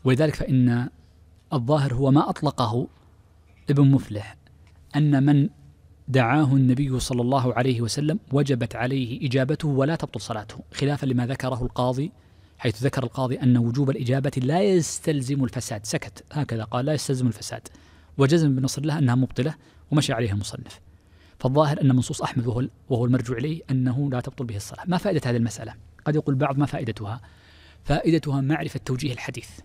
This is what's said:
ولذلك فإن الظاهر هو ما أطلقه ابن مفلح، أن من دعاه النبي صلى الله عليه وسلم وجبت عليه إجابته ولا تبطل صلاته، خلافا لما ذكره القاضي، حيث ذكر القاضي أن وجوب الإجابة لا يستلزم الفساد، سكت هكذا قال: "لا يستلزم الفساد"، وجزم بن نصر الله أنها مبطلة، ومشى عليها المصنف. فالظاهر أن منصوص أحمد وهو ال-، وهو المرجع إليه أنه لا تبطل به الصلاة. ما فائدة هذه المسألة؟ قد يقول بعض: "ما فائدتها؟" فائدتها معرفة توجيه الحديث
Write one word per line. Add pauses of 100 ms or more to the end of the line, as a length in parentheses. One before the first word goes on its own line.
ولذلك
فإن (640)
الظاهر
هو
ما
أطلقه (800)
ابن
مفلح، (580)
أن
من (580)
دعاه
النبي
صلى
الله
عليه
وسلم (120)
وجبت
عليه
إجابته
ولا
تبطل
صلاته، (100)
خلافا
لما
ذكره
القاضي، (460)
حيث
ذكر
القاضي
أن
وجوب
الإجابة
لا
يستلزم
الفساد،
سكت
هكذا
قال:
"لا
يستلزم
الفساد"، (500)
وجزم
بن
نصر
الله
أنها
مبطلة، (360)
ومشى
عليها
المصنف. (580)
فالظاهر
أن
منصوص
أحمد
وهو
ال-، (200)
وهو
المرجع
إليه (100)
أنه
لا
تبطل
به
الصلاة.
ما
فائدة
هذه
المسألة؟ (320)
قد
يقول
بعض:
"ما
فائدتها؟" (640)
فائدتها
معرفة
توجيه
الحديث (160)